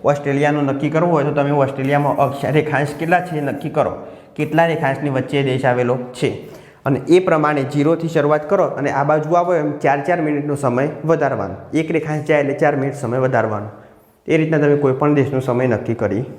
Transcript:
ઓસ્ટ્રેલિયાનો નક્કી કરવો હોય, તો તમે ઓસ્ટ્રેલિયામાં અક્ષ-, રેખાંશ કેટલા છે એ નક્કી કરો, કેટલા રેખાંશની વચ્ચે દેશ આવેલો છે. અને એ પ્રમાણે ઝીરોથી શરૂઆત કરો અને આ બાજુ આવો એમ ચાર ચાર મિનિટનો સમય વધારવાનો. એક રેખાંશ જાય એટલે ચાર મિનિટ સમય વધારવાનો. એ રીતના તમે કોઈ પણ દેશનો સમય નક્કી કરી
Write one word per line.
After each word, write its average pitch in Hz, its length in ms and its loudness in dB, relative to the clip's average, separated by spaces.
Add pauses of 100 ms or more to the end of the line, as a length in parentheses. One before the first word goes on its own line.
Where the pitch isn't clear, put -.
ઓસ્ટ્રેલિયાનો 143 580 0
નક્કી 139 280 -2
કરવો 160 180 0
હોય, 160 160 2
તો 143 80 -2
તમે 143 200 0
ઓસ્ટ્રેલિયામાં 135 680 0
અક્ષ-, 135 340 0
રેખાંશ 151 360 0 (120)
કેટલા 170 200 2
છે 170 180 -6
એ 147 40 -4
નક્કી 139 280 -6
કરો, - 220 0 (440)
કેટલા 160 300 2
રેખાંશની 147 440 -2
વચ્ચે 139 340 0
દેશ 131 220 0
આવેલો 123 300 2
છે. - 680 -6 (240)
અને 135 240 0
એ 175 100 8
પ્રમાણે 151 440 2
ઝીરોથી 147 440 0
શરૂઆત 151 420 0
કરો 190 160 2
અને 135 260 -4
આ 139 120 0
બાજુ 156 300 0
આવો 175 200 2
એમ 147 240 0
ચાર 143 240 0
ચાર 170 200 0
મિનિટનો 147 340 -2
સમય 135 340 0 (160)
વધારવાનો. 135 720 -2
એક 160 140 -2
રેખાંશ 151 320 -2
જાય 151 160 2
એટલે 135 140 0
ચાર 147 220 2
મિનિટ 135 180 -2
સમય 123 240 -4
વધારવાનો. 110 500 0 (600)
એ 160 100 2
રીતના 156 200 2
તમે 147 180 4
કોઈ 139 180 2
પણ 147 200 2
દેશનો 135 260 2
સમય 127 280 0
નક્કી 113 260 -2
કરી 110 320 -2 (140)